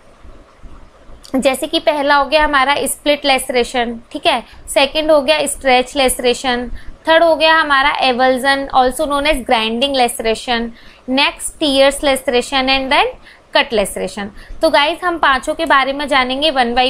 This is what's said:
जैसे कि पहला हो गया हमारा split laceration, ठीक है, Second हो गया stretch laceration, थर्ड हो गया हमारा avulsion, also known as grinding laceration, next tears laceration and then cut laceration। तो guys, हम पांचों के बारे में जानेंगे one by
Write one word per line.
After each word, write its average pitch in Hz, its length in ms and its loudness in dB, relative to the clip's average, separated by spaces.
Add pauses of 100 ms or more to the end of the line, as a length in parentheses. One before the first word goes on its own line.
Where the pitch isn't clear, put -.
(1400)
जैसे 262 320 0
कि 330 120 -4
पहला 294 360 0
हो 277 100 2
गया 302 180 2
हमारा 285 320 2 (100)
split 294 400 -2
laceration, 247 760 -2 (120)
ठीक 294 160 -6
है, 254 160 0 (300)
Second 302 380 2
हो 294 100 4
गया 294 260 0
stretch 254 480 0
laceration, 247 720 -2 (380)
थर्ड 320 160 6
हो 320 120 4
गया 320 200 4
हमारा 294 360 2 (120)
avulsion, 262 600 2 (140)
also 254 320 2
known 285 180 -2
as 311 100 0 (120)
grinding 233 480 0
laceration, 233 680 -2 (540)
next 320 420 -2
tears 277 460 2
laceration 262 680 -2
and 269 200 -2
then 403 180 2 (440)
cut 294 220 0
laceration। 196 500 -6 (340)
तो 320 80 2
guys, 311 340 0
हम 349 140 -2
पांचों 294 380 0
के 330 100 -4
बारे 269 280 2
में 285 140 -6
जानेंगे 269 440 0
one 247 260 0
by 254 120 2